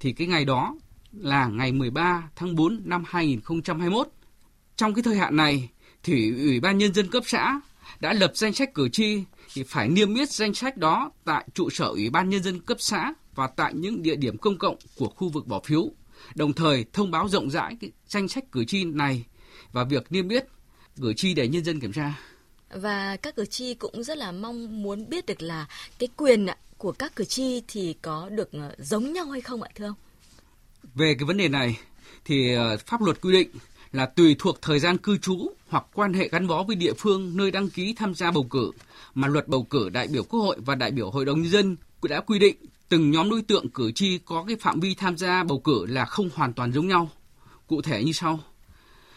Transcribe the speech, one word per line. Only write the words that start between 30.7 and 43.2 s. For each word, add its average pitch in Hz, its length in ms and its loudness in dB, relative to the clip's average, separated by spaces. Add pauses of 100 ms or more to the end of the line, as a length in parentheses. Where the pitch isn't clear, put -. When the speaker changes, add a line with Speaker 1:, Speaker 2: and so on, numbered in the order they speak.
Speaker 1:
Về 151 200 4
cái 135 100 -4
vấn 170 120 0
đề 196 120 2
này 127 300 0 (460)
thì, 131 300 2
ờ, 113 220 0
pháp 233 260 -6
luật 175 180 2
quy 180 120 2
định 185 160 6 (440)
là 131 140 0
tùy 156 320 8
thuộc - 240 -2
thời 147 180 2
gian 175 180 2
cư 202 200 2
trú 190 300 -4 (200)
hoặc - 160 -2 (100)
quan 208 180 2
hệ 190 160 2
gắn 175 180 0
bó 175 160 0
với 208 140 -2
địa 170 160 2
phương 190 440 0
nơi 196 140 2
đăng 196 180 0
ký 190 240 -4
tham 214 220 -4
gia 170 160 0
bầu 147 200 2
cử 123 200 0 (440)
mà 135 140 2
luật 143 200 2
bầu 143 140 0
cử 117 260 0
đại 104 200 -4
biểu 131 160 -2
Quốc 226 160 -2
hội 202 240 0
và 135 100 0
đại 123 160 -2
biểu 113 200 -2
Hội 135 140 -2
đồng 143 180 2
Nhân 170 80 -2
dân 196 260 4 (240)
cũng 165 100 -2
đã 151 100 -2
quy 214 180 0
định 196 180 6 (320)
từng 160 220 4
nhóm 160 200 4